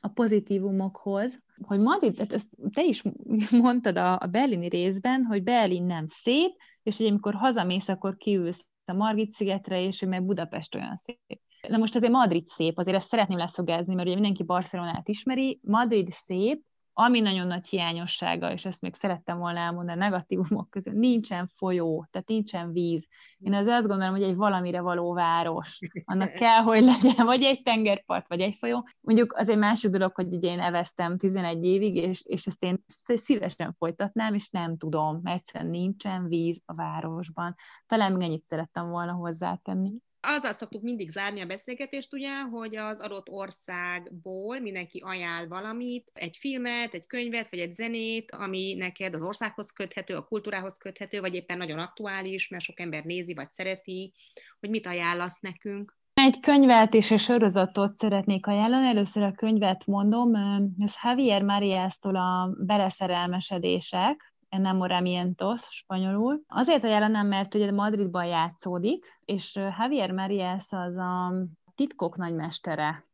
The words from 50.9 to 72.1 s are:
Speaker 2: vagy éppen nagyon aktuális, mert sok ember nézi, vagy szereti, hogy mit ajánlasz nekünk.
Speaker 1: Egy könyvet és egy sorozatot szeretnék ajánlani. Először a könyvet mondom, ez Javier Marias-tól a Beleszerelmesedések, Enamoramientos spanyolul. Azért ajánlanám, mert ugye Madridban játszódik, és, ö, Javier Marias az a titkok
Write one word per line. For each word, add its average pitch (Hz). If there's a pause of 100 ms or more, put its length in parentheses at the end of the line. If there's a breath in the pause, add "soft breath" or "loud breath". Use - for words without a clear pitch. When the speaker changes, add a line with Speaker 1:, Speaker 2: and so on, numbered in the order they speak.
Speaker 2:
vagy 185
éppen 180
nagyon 160
aktuális, 190
mert 175
sok -
ember 156
nézi, 175
vagy 160
szereti, 190 (460 loud breath)
hogy 208
mit 214
ajánlasz 175
nekünk. 202 (160)
Speaker 1:
Egy 269
könyvet 254
és 220
egy 214
sorozatot 202
szeretnék 196
ajánlani. 226
Először 208
a 196
könyvet 202
mondom, 214 (440)
ez 208 (100)
Javier 240
Marias-tól 196
a 185
Beleszerelmesedések, 185 (200)
Enamoramientos 180 (100)
spanyolul. 202
Azért 262
ajánlanám, 214
mert 196
ugye 202
Madridban 202
játszódik, 175
és, -
ö, 196 (120)
Javier 233
Marias 190
az 180
a 180 (420)
titkok 269